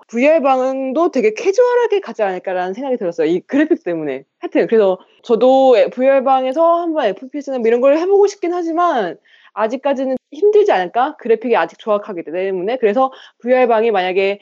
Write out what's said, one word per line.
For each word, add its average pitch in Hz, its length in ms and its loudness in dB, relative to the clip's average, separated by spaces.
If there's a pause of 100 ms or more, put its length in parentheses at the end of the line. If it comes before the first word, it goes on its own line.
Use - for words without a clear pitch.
브이알 277 360 2
방도 262 680 0
되게 214 220 0
캐주얼하게 480 680 0
가지 - 200 -10
않을까라는 185 540 -4
생각이 254 220 -4
들었어요. 170 300 -4
이 170 140 0
그래픽 311 420 -2
때문에. 156 400 -6 (140)
하여튼 277 300 -2
그래서 196 320 2 (240)
저도 254 520 4 (160)
브이알 269 320 2
방에서 269 580 2
한번 311 260 -2
에프피에스나 269 500 -8
뭐 226 100 -2
이런 240 140 2
걸 277 160 4
해보고 392 300 4
싶긴 349 260 -4
하지만 330 640 -2 (380)
아직까지는 254 640 -2 (140)
힘들지 415 400 2
않을까? 226 460 -2
그래픽이 226 380 0
아직 170 240 -2
조악하기 202 460 -4
때문에. 190 520 -4
그래서 254 340 0 (280)
브이알 247 280 2
방이 226 220 2
만약에 196 520 0